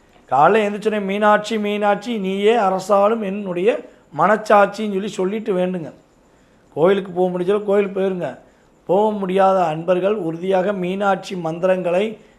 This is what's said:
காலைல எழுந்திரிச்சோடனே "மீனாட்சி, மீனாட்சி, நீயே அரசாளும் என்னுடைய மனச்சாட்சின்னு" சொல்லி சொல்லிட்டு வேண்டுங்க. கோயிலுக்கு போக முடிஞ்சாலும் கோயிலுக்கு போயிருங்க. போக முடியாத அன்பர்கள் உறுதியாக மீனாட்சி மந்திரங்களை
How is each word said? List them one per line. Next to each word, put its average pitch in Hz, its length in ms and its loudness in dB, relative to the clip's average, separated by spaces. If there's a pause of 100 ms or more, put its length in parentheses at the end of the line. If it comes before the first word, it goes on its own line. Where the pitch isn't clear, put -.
(300)
காலைல 170 320 4
எழுந்திரிச்சோடனே 208 400 -2
"மீனாட்சி, 208 560 2
மீனாட்சி, 208 600 -2
நீயே 196 380 0
அரசாளும் 202 640 2
என்னுடைய 196 560 -2 (400)
மனச்சாட்சின்னு" 208 720 2
சொல்லி 196 160 -4
சொல்லிட்டு 208 460 -4
வேண்டுங்க. 180 380 -4 (840)
கோயிலுக்கு 190 360 2
போக 180 260 0
முடிஞ்சாலும் 202 260 0
கோயிலுக்கு 196 360 0
போயிருங்க. 180 380 -4 (480)
போக 208 240 2
முடியாத 190 540 2
அன்பர்கள் 175 500 -2
உறுதியாக 185 580 -2
மீனாட்சி 190 640 -4
மந்திரங்களை 180 840 -2 (200)